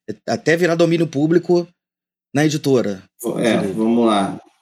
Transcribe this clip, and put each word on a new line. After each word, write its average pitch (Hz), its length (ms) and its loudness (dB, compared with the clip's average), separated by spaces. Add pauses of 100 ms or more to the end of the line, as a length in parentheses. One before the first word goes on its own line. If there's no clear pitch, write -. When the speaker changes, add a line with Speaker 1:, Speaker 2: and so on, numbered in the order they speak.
(280)
Speaker 1:
até 151 300 0
virar 170 180 0
domínio 170 320 2
público 170 600 0 (680)
na 147 120 2
editora. 123 560 0 (360)
Speaker 2:
É, 113 200 0
vamos 113 480 0
lá. 95 340 -2 (220)